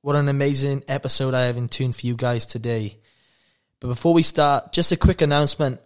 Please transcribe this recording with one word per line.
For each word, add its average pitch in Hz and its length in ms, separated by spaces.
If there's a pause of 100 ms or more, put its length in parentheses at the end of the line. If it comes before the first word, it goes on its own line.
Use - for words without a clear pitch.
What 143 160
an 143 120
amazing 139 600
episode 135 440
I 127 120
have 123 120
in 123 120
tune 127 240
for - 120
you 120 120
guys 120 280
today. 113 540 (800)
But - 80
before 123 260
we 165 120
start, 143 480
just 175 180
a 175 60
quick - 260
announcement. 143 640